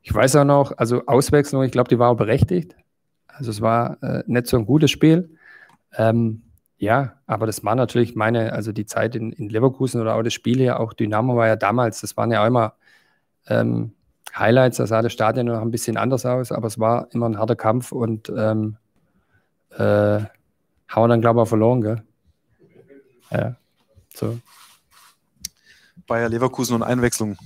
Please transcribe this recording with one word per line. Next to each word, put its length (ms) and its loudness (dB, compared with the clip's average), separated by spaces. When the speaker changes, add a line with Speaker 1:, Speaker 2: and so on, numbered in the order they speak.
Speaker 1:
ich 120 -8
weiß 240 4
auch 80 6
noch, 340 2
also 280 0
Auswechslung, 580 2
ich 60 -2
glaube, 200 0
die 80 4
war 100 4
auch 80 4
berechtigt. 580 0
Also 240 -10
es 100 -8
war, 420 0
äh, 240 -6
nicht 200 -2
so 100 0
ein 80 0
gutes 260 4
Spiel. 460 2
Ähm, 480 0
ja, 380 0
aber 180 -2
das 180 -6
war 120 0
natürlich 420 0
meine, 380 0
also 180 -6
die 140 -8
Zeit 280 -4
in, 180 -8
in 180 -10
Leverkusen 500 0
oder 140 -2
auch 80 0
das 100 -2
Spiel 240 -2
hier, 240 0
auch 140 -4
Dynamo 420 0
war 100 2
ja 100 2
damals, 440 0
das 160 -10
waren 160 -2
ja 100 2
auch 60 2
immer, 260 0
ähm, 440 -2
Highlights, 420 2
da 80 -2
sah 160 0
das 100 -2
Stadion 340 -2
noch 140 -4
ein 100 -4
bisschen 280 -4
anders 280 -2
aus, 240 -2
aber 160 -4
es 120 -8
war 340 0
immer 160 -2
ein 100 -4
harter 160 0
Kampf 380 -2
und, 380 -4
ähm, 480 -2
äh, 80 -20
haben 520 0
wir 200 2
dann, 120 4
glaube 180 4
ich, 40 4
auch 60 0
verloren, 340 2
gell? 200 -4
Ja, 260 -4
so. 260 -6
Speaker 2:
Bayer 220 0
Leverkusen 460 -2
und 80 0
Einwechslung 640 -2